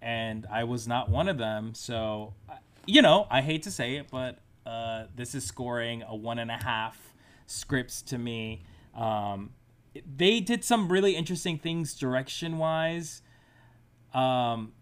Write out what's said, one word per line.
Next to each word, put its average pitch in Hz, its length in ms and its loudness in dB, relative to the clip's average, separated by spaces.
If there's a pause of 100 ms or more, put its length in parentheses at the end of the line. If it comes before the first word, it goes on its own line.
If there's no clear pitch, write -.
and 113 500 -4
I 117 140 0
was 117 240 -4
not 120 220 0
one 151 180 2
of 175 80 0
them. 110 380 -4
So, 107 580 -4 (160)
uh, - 60 -16 (320)
you 254 160 8
know, 190 260 8
I 131 140 4
hate 156 220 -2
to 202 80 -10
say 131 240 -2
it, 143 140 -12
but, 127 280 -6 (260)
uh, 113 500 -6
this 120 200 -8
is 131 100 -6
scoring 117 640 -4
a 113 100 -10
one 117 220 -4
and 117 120 -4
a 117 60 -4
half 113 580 -4 (320)
scripts - 560 -4
to 131 140 -8
me. 113 460 -6 (320)
Um, 104 560 -2 (640)
they 196 240 6
did 208 240 2
some 208 260 4
really 190 260 6
interesting 170 420 -2
things 165 360 -2
direction-wise, 160 1300 -2 (920)
um, 123 680 2